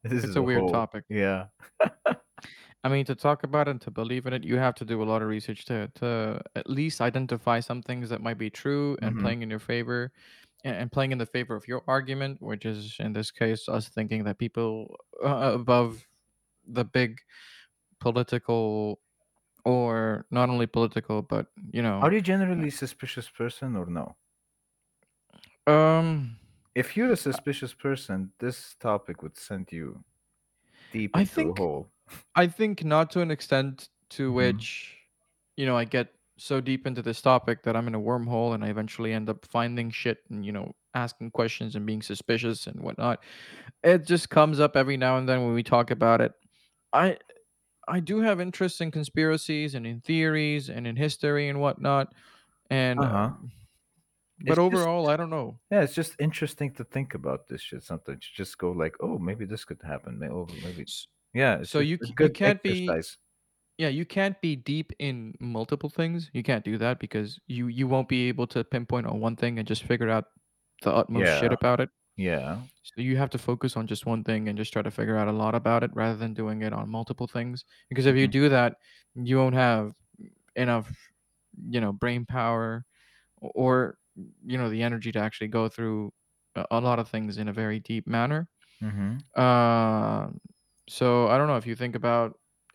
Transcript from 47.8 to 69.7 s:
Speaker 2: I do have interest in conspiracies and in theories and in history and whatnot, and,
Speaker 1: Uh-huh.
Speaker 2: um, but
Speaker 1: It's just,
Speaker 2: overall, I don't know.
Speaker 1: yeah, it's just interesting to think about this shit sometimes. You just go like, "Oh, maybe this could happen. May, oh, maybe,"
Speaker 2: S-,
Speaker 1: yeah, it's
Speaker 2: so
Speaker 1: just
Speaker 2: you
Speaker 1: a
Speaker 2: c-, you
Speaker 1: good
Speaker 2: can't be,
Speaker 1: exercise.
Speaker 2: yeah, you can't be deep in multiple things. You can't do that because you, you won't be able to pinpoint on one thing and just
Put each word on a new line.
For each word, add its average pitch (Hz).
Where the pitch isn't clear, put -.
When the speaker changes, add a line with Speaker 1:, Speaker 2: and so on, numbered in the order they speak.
Speaker 2:
I 180
do 190
have 208
interest 180
in 160
conspiracies 151
and 117
in 120
theories 151
and 120
in 117
history 147
and 143
whatnot, 139
and, 131
Speaker 1:
Uh-huh. 113
Speaker 2:
um, -
but -
Speaker 1:
It's 160
just, 175
Speaker 2:
overall, 175
I 151
don't 165
know. 120
Speaker 1:
yeah, 202
it's 139
just 160
interesting 151
to 120
think 131
about -
this 65
shit -
sometimes. 69
You -
just -
go 90
like, 82
"Oh, -
maybe 101
this 107
could -
happen. 71
May, 73
oh, 85
maybe," 85
Speaker 2:
S-, -
Speaker 1:
yeah, 120
it's 92
Speaker 2:
so 151
Speaker 1:
just 147
Speaker 2:
you 139
Speaker 1:
a 117
Speaker 2:
c-, 117
you 156
Speaker 1:
good -
Speaker 2:
can't 202
be, 185
Speaker 1:
exercise. 82
Speaker 2:
yeah, 160
you 151
can't 196
be 160
deep 143
in 123
multiple 120
things. 165
You 123
can't 113
do 110
that 120
because 107
you, 123
you 127
won't 131
be 123
able 120
to 117
pinpoint 120
on 110
one 113
thing 117
and 107
just 117